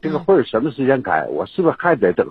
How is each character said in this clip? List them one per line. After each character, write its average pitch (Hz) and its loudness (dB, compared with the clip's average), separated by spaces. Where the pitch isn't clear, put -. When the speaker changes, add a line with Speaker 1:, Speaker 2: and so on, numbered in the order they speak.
Speaker 1:
这 160 -6
个 151 -4
会 196 2
儿 139 4
什 113 -2
么 151 -2
时 135 -4
间 135 2
开？ 78 -2
Speaker 2:
嗯。 67 -6
Speaker 1:
我 80 -4
是 - -8
不 170 2
是 147 0
还 170 2
得 98 2
等 87 0